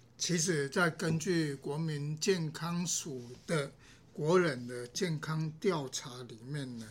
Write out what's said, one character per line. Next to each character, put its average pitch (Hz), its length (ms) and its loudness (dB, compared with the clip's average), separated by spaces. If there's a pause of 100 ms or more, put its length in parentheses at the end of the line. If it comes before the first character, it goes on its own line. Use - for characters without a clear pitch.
(180)
其 170 200 0
实， 151 320 2
在 175 200 4
根 160 300 0
据 160 360 2
国 143 220 -4
民 151 400 -2
健 165 340 2
康 170 360 -2
署 127 420 -4 (160)
的 143 260 0 (420)
国 170 260 4
人 135 280 2
的 120 200 -6
健 - 320 -2
康 156 300 0 (100)
调 160 300 2
查 127 340 -8
里 113 220 -12
面 131 320 -4
呢， 113 140 -8